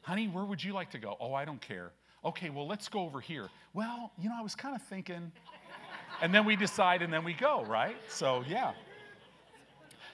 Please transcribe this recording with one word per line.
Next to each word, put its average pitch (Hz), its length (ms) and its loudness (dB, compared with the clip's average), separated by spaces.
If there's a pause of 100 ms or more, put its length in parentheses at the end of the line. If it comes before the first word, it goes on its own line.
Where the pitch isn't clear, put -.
"Honey, 208 260 0
where 185 160 -2
would 196 180 -4
you 196 100 -4
like 185 180 -4
to 143 80 -10
go?" 104 220 -6
"Oh, 123 120 -4
I 139 120 0
don't 147 160 -8
care." 87 320 -8 (320)
"Okay, 165 260 -4
well, 143 160 -6
let's 208 220 -6
go 208 120 -2
over 147 200 -4
here." 113 280 -6 (240)
"Well, 233 460 -6
you 185 100 -2
know, 233 80 -2
I 233 60 -6
was 208 140 -6
kinda 269 220 -6
thinking." 175 540 -8 (880)
And 175 140 4
then 214 100 10
we 214 120 6
decide, 185 460 6
and 165 100 0
then 160 120 2
we 170 80 -2
go, 240 320 2
right? 117 320 2 (140)
So, 131 320 2
yeah. 175 320 0 (1400)